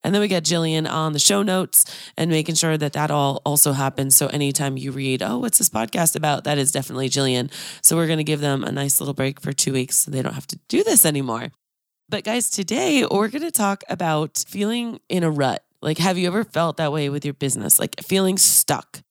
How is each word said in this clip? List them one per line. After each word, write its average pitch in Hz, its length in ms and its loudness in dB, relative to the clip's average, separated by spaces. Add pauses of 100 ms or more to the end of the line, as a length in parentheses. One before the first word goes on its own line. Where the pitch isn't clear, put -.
And 175 100 0
then 202 80 4
we 208 60 2
got 185 160 0
Jillian 160 480 0
on 156 220 -2
the 143 80 -2
show 202 240 4
notes 180 400 2 (320)
and 165 120 0
making 156 280 2
sure 160 200 2
that 151 180 -2
that 151 180 0
all 139 340 2
also 147 240 4
happens. 135 460 0
So 147 100 2
anytime 139 500 -2
you 135 140 -6
read, 131 320 -2
"Oh, 240 160 -2
what's 247 200 0
this 214 100 2
podcast 160 480 0
about?" 151 260 0
that 147 160 0
is 131 140 2
definitely 131 360 -4
Jillian. 131 440 0 (300)
So - 120 4
we're 165 140 2
gonna 156 160 0
give 151 160 -2
them 139 240 0
a - 80 -4
nice 139 280 0
little 143 140 -6
break 135 260 -2
for - 120 -6
two 135 220 -2
weeks 127 240 0
so - 120 -2
they 135 120 -4
don't 131 120 -4
have 131 140 -12
to - 180 -12
do 349 160 0
this 359 240 4
anymore. 131 460 -2 (580)
But 208 140 -4
guys, 233 240 -2
today 247 560 0
we're 202 240 2
gonna 302 220 -6
talk 196 360 -2
about 160 640 -2
feeling 226 500 -4 (120)
in 185 140 0
a 160 60 4
rut. 139 320 0 (200)
Like, 156 160 -2
have 180 180 2
you 175 100 0
ever 196 160 0
felt 165 360 -2
that 156 120 0
way 147 200 -2
with 143 120 -4
your 143 120 -4
business? 135 440 0
Like, - 240 -4
feeling 190 360 2
stuck? - 720 2